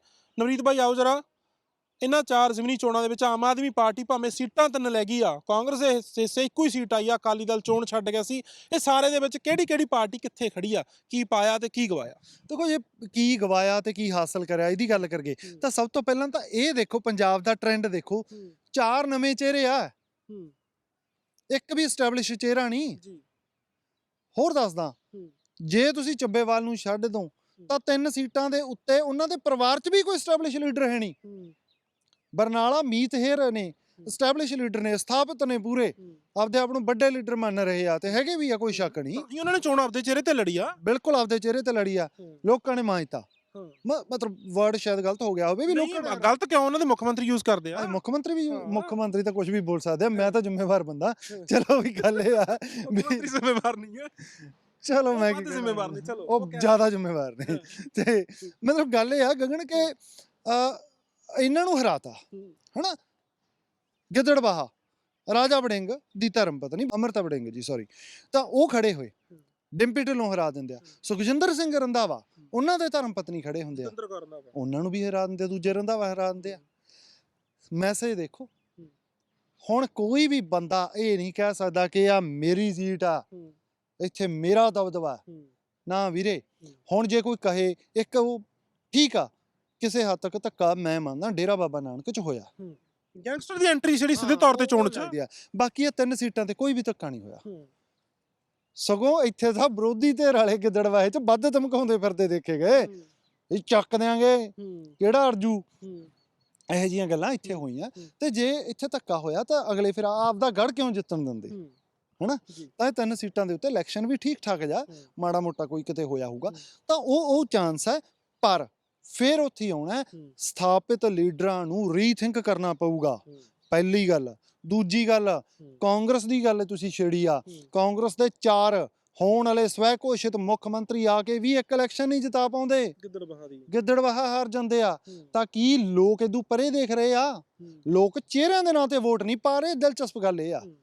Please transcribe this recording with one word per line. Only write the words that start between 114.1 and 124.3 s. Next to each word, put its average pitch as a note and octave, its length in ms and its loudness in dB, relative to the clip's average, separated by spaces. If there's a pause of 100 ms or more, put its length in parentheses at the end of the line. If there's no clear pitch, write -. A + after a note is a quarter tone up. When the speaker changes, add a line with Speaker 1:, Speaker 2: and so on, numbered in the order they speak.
Speaker 2:
ਠੀਕ C#4+ 240 -4
ਠਾਕ F#3+ 180 -2
ਜਾ, D#3+ 300 -4
Speaker 1:
ਹੂੰ। D3+ 140 -20 (160)
Speaker 2:
ਮਾੜਾ F3 200 0
ਮੋਟਾ E3 260 -4
ਕੋਈ D3+ 180 -6
ਕਿਤੇ D#3+ 200 -6
ਹੋਇਆ C3 240 -4
ਹੋਊਗਾ। A#2+ 220 -8
Speaker 1:
ਹੂੰ। E3 100 -16 (280)
Speaker 2:
ਤਾਂ D#4+ 80 2
ਉਹ, C#4+ 440 2
ਉਹ D#4 60 2
ਚਾਂਸ E3+ 420 0
ਹੈ। C#4 120 0 (420)
ਪਰ F3 260 4 (360)
ਫਿਰ C#4+ 360 2
ਉੱਥੇ C4+ 260 -2
ਹੀ G#3 40 -2
ਆਉਣਾ D#3+ 260 -4
ਹੈ, C4+ 60 -4
Speaker 1:
ਹੂੰ। D3+ 360 -14
Speaker 2:
ਸਥਾਪਿਤ F#3 680 0
ਲੀਡਰਾਂ F3+ 600 0
ਨੂੰ F3 300 -2
ਰੀਥਿੰਕ A3+ 440 0
ਕਰਨਾ F3+ 340 0
ਪਊਗਾ। D3+ 540 0
Speaker 1:
ਹੂੰ। C#3+ 120 -20 (300)
Speaker 2:
ਪਹਿਲੀ F#3 400 2
ਗੱਲ। C3 260 2 (300)